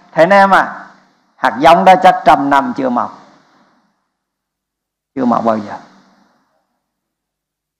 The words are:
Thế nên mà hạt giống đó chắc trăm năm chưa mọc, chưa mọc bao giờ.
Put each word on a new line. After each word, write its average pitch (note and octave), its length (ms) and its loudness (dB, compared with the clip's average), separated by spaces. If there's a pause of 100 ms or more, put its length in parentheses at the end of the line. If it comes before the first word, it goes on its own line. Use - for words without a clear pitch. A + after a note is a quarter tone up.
(120)
Thế D#3+ 140 0
nên G3 240 2
mà D#3+ 380 -2 (480)
hạt B2 240 -6
giống E3+ 260 4
đó F#3+ 80 6 (100)
chắc F3+ 220 2
trăm C#3+ 240 0
năm C3 280 -2
chưa C3 120 -6
mọc, A2+ 300 -8 (2000)
chưa C3+ 100 -6
mọc A2+ 200 -4
bao A2 120 -2
giờ. G#2 160 -14 (2000)